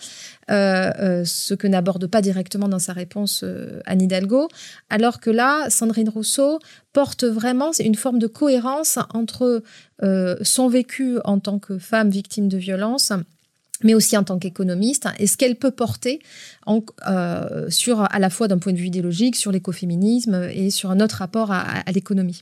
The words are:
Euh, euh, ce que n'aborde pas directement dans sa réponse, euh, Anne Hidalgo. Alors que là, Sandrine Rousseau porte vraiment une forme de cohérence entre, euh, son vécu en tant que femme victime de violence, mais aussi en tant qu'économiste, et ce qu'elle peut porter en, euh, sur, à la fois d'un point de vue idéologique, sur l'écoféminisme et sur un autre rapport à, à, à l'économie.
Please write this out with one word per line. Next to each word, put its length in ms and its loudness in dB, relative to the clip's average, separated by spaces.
Euh, 500 2
euh, 260 0
ce 280 -4
que 140 -2
n'aborde 400 0
pas 140 2
directement 460 -2
dans 120 0
sa 140 -6
réponse, 500 -6
euh, 420 -10
Anne 160 2
Hidalgo. 460 2
Alors 300 2
que 100 -2
là, 400 2
Sandrine 400 2
Rousseau 480 0
porte 300 0
vraiment 460 0
une 140 2
forme 240 0
de 80 2
cohérence 720 0
entre, 480 0
euh, 400 2
son 260 2
vécu 580 0
en 140 2
tant 200 -4
que 180 -8
femme 320 0
victime 380 -2
de 100 0
violence, 560 -2
mais 120 8
aussi 240 4
en 60 4
tant 160 -2
qu'économiste, 680 -2
et 80 2
ce 100 0
qu'elle 180 2
peut 160 0
porter 480 -4
en, 180 2
euh, 640 -2
sur, 320 0
à 180 2
la 100 4
fois 200 0
d'un 80 2
point 160 0
de 40 0
vue 100 -4
idéologique, 500 0
sur 160 -2
l'écoféminisme 1000 0
et 160 0
sur 220 -2
un 80 4
autre 160 2
rapport 340 -2
à, 120 0
à, 260 -4
à 60 -4
l'économie. 480 -2